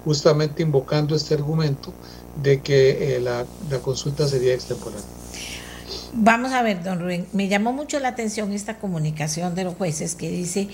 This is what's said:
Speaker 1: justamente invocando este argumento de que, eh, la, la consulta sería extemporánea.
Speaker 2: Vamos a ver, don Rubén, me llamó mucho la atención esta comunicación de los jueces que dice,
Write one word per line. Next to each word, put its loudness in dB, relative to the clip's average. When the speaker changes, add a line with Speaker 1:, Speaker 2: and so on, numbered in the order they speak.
Speaker 1:
justamente 4
invocando 2
este 0
argumento 0
de 6
que, 6
eh, 0
la, 0
la 0
consulta -2
sería 4
extemporánea. -6
Speaker 2:
Vamos 4
a 2
ver, 0
don -2
Rubén, -4
me 0
llamó 0
mucho -4
la -2
atención -4
esta -6
comunicación -2
de -2
los -4
jueces -4
que -6
dice, -2